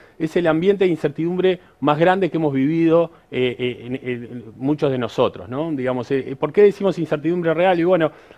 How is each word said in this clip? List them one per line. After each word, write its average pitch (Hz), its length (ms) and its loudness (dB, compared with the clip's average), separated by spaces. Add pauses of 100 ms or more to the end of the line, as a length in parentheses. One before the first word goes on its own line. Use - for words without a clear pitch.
(180)
es 160 180 -6
el 170 120 2
ambiente 185 360 2
de 185 60 2
incertidumbre 170 680 -2 (180)
más 147 180 2
grande 180 320 2
que 165 100 -4
hemos 156 140 0
vivido, 160 600 2 (180)
eh, 127 260 -2
eh, 120 300 -6
en, 127 80 -8
en, 123 300 -8
en 117 200 -14 (120)
muchos 143 340 -2
de 131 80 -2
nosotros, 117 500 -2
¿no? 151 220 -6
Digamos, 127 400 -4
eh, 135 280 -4
¿por 147 140 -4
qué 208 100 4
decimos 196 360 2
incertidumbre 160 560 -2
real? 175 240 2
Y 165 60 0
bueno, 170 260 2 (280)